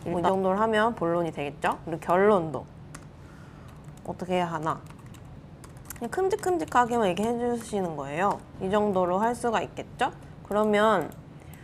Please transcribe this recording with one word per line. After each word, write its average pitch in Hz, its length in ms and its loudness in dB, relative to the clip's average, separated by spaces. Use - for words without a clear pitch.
이 175 60 -4
정도를 190 500 2
하면 226 340 4
본론이 170 360 0
되겠죠. 147 540 -2
그리고 160 160 -6
결론도 175 680 4
어떻게 180 300 -4
해야 180 120 2
하나? 160 340 -4
그냥 233 160 -6
큼직큼직하게만 311 1000 2
얘기해 214 300 0
주시는 214 580 -2
거예요. 147 440 0
이 190 80 -2
정도로 190 500 2
할 233 160 2
수가 233 280 0
있겠죠? - 500 -4
그러면 208 680 4